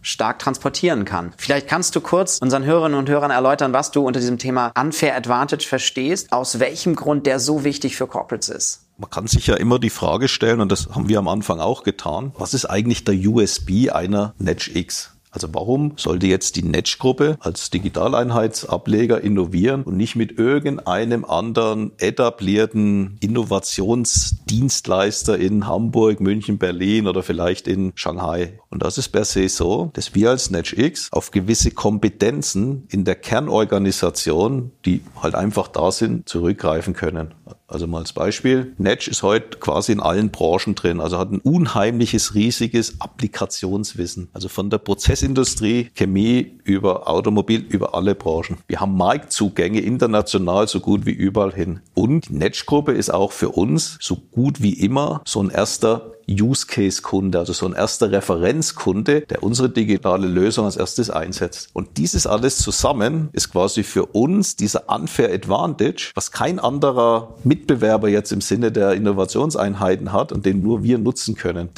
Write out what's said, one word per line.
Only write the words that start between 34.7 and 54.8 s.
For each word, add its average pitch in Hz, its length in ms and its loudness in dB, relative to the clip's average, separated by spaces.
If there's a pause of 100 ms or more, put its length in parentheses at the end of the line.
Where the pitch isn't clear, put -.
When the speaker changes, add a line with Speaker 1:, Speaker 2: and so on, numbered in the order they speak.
Speaker 2:
die 80 160 2 (180)
halt - 140 -2
einfach 101 340 0
da 87 240 0
sind, 117 340 -2
zurückgreifen 85 680 0
können. 82 400 -4 (320)
Also 82 200 -8
mal 82 120 -6
als 82 160 -10
Beispiel, 127 640 0
Netsch 101 300 0
ist - 140 -6
heute 104 360 2
quasi 95 340 0
in 104 80 0
allen 101 300 0
Branchen 90 440 0
drin, 85 280 -2
also 85 160 -2
hat 95 120 -4
ein 98 100 -4
unheimliches, 117 920 0
riesiges 117 640 0
Applikationswissen. 95 1300 -6
Also 92 160 -10
von 98 220 -6
der 107 80 0
Prozessindustrie, 120 1160 0
Chemie, 104 720 2
über 98 440 2
Automobil, 104 520 2
über - 340 -2
alle 95 200 2
Branchen. 82 420 -4 (120)
Wir 82 120 -4
haben 95 160 0
Marktzugänge 101 840 0
international 104 840 2
so 98 140 -2
gut 101 240 2
wie 95 80 0
überall 95 400 0
hin. 90 280 -4 (120)
Und 127 380 2
die - 60 -4
Netsch-Gruppe 143 560 0
ist 101 180 0
auch 98 220 2
für - 180 -2
uns 135 500 0
so - 160 -4
gut 139 460 -2
wie 101 100 4
immer 143 540 0